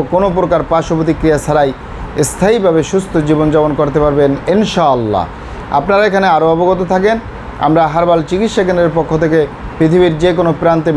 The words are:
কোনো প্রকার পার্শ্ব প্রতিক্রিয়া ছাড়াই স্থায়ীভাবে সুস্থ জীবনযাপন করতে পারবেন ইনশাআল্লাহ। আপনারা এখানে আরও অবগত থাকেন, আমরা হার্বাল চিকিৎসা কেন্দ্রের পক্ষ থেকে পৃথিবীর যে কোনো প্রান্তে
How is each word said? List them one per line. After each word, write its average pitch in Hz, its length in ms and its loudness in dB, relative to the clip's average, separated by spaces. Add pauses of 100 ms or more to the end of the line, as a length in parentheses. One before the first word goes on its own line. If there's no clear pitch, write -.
(140)
কোনো 190 140 2 (100)
প্রকার 180 320 0
পার্শ্ব 165 280 0
প্রতিক্রিয়া 160 480 0
ছাড়াই 151 260 0 (580)
স্থায়ীভাবে 190 520 2 (100)
সুস্থ 190 220 -2 (140)
জীবনযাপন 151 520 2
করতে 147 240 0
পারবেন 143 280 2 (240)
ইনশাআল্লাহ। 127 680 0 (520)
আপনারা 196 320 2
এখানে 190 260 0
আরও 156 200 2
অবগত 180 260 2 (120)
থাকেন, 208 240 2 (480)
আমরা 160 160 4 (120)
হার্বাল 170 260 2 (100)
চিকিৎসা 208 360 0
কেন্দ্রের 175 320 0
পক্ষ 160 140 -2 (120)
থেকে 160 160 2 (380)
পৃথিবীর 165 360 2 (100)
যে 180 140 4
কোনো 170 140 2 (100)
প্রান্তে 165 360 0